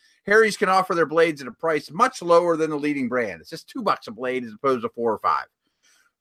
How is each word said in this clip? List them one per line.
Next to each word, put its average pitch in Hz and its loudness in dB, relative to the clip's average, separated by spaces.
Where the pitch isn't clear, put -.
Harry's 208 4
can 196 0
offer 190 2
their 165 2
blades 160 2
at 127 -12
a 117 -12
price 156 -4
much 220 -2
lower 170 4
than 156 -2
the 156 -4
leading 143 -2
brand. 107 -4
It's - -20
just - -16
two 269 -10
bucks 165 -2
a 123 -14
blade 127 -6
as 113 -14
opposed 127 -2
to 117 -4
four 117 -2
or 101 -2
five. 73 -2